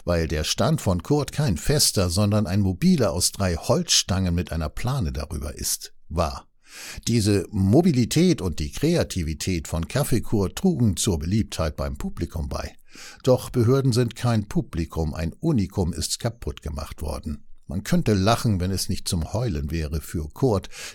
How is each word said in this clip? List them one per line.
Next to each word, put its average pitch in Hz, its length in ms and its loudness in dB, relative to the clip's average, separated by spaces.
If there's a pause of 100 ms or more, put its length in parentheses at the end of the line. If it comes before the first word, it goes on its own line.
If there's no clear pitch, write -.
weil 82 240 2
der 76 160 -2
Stand 139 360 0
von 90 220 0
Kurt 143 300 0
kein 139 240 0
fester, 131 520 2
sondern 104 380 2
ein 95 140 0
mobiler 101 520 2
aus - 200 -2
drei 90 240 0
Holzstangen 95 760 0
mit 87 200 -2
einer 78 160 -2
Plane 123 420 -2
darüber 71 480 -8
ist. - 340 -6 (160)
Wahr. 80 380 -2 (600)
Diese 104 420 4
Mobilität 139 920 4
und 87 180 -2
die 76 100 -4
Kreativität 90 960 -2
von 82 220 -4
Kaffeekur - 680 0
trugen 120 420 2
zur 87 220 0
Beliebtheit 82 560 -2
beim 69 220 -6
Publikum 80 520 -6
bei. - 280 -8 (480)
Doch - 260 2
Behörden 127 420 4
sind 117 220 2
kein 113 320 0
Publikum, 82 680 -2
ein 82 180 -4
Unikum 101 600 0
ist - 280 -6
kaputt - 420 -6
gemacht - 400 -8
worden. 73 400 -6 (280)
Man 95 140 -6
könnte 151 300 4
lachen, 101 460 2
wenn 90 100 0
es 92 180 -2
nicht - 200 -6
zum 82 260 -2
Heulen 82 360 -2
wäre 76 300 -2
für 76 300 -6
Kurt, 110 400 0 (240)